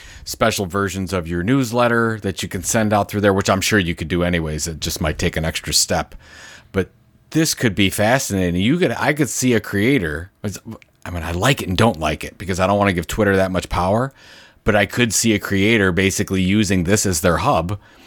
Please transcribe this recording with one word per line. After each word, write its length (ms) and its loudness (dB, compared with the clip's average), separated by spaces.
special 420 0
versions 460 -4
of 140 -2
your 160 -2
newsletter 800 0
that 220 -4
you 60 -6
can 140 -8
send 300 0
out 180 2
through 120 -2
there, 100 6
which 180 0
I'm 100 2
sure 180 2
you 160 0
could 140 -8
do 140 0
anyways. 460 -2
It 120 -10
just 200 -6
might 180 -2
take 180 -2
an 80 -2
extra 280 -6
step. 420 -2
But 180 -2
this 240 0
could 200 0
be 140 4
fascinating. 720 0
You 180 2
could, 140 0
I 200 0
could 160 0
see 260 0
a 60 2
creator, 680 -2
I 40 -10
mean, 120 -6
I 100 -6
like 300 0
it 60 -8
and 100 -2
don't 200 2
like 260 -4
it 120 -12
because 240 -6
I 60 4
don't 120 4
wanna 160 4
give 120 -4
Twitter 300 2
that 160 2
much 180 -4
power, 420 0
but 120 2
I 100 4
could 280 0
see 200 2
a 40 2
creator 540 2
basically 500 0
using 420 2
this 220 2
as 160 -2
their 160 4
hub, 400 0